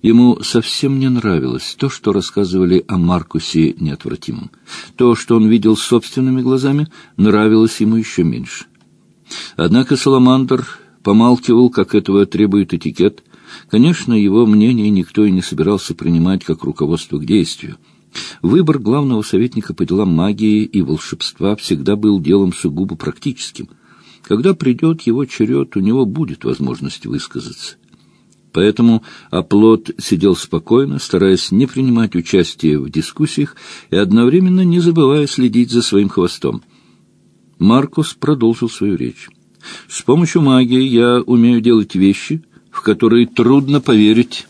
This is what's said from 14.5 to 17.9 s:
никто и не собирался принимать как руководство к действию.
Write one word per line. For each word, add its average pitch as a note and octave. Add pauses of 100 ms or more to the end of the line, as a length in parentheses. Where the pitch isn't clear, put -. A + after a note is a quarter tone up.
никто G2+
и G2+
не F#2
собирался E2+
принимать E2+
как D#2+
руководство C#2+
к D2+
действию. - (640)